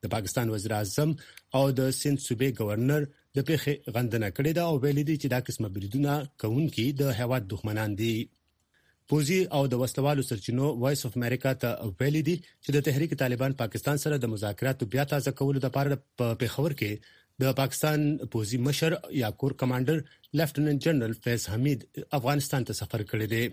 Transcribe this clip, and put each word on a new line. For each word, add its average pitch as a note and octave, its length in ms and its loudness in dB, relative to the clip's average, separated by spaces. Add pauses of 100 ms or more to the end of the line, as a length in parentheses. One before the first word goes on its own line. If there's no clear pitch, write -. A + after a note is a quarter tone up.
د - 120 -2
پاکستان A2+ 340 -2
وزیر G#2+ 300 -2
اعظم D3 360 0 (420)
او C3+ 80 6 (120)
د C3+ 40 2 (200)
سند C#3+ 260 2
صوبې B2+ 220 2 (100)
ګورنر A#2 420 2 (340)
د C3+ 120 2
پېښې D3 260 2 (220)
غندنه A2+ 400 0
کړې C#3+ 220 2
ده F3 140 0
او D#3 120 2
ویلي D3 200 2
دي D3+ 180 2
چې C#3+ 120 -2
دا B2+ 140 2
قسمه A2+ 200 -4 (100)
بریدونه C#3 360 0 (280)
کوونکي B2 580 0
د C#3 220 2
هیواد B2 220 0 (100)
دښمنان G#2+ 400 -2 (100)
دي. A2+ 140 0 (920)
پوځي D3+ 280 2 (200)
او C#3 40 4 (100)
د B2 100 0
وسلوالو C3+ 440 0
سرچینو A#2+ 400 -2 (160)
وایس C#3 240 0
اف A2+ 140 -6
امریکا B2 420 0
ته A#2+ 80 0 (300)
ویلي D3 280 2
دي F3 80 2 (280)
چې - 120 -12
د C#3+ 120 4
تحریک D3+ 340 0
طالبان C3 400 0
پاکستان C#3 420 -2
سره D3+ 200 0
د A#2 100 0
مذاکراتو A2 600 -2
بیا C3+ 200 2
تازه C#3 260 0
کولو C3+ 240 0
لپاره C#3 340 0 (220)
په A#2 220 0
پېښور C3+ 380 -2
کې G#2 120 -2 (520)
د C3 180 2
پاکستان D3+ 440 2 (280)
پوځي A2+ 340 0
مشر D#3+ 300 2 (240)
یا G#2+ 200 0
کور C3+ 220 0
کمانډر B2+ 340 2 (400)
لیفټیننټ D3 480 2
جنرال A#2 400 2
فیض A#2+ 300 0
حمید B2+ 340 0 (300)
افغانستان C3+ 500 0
ته G#2 140 -4
سفر G#2+ 260 -4
کړی A2 240 0
دی A#2 200 2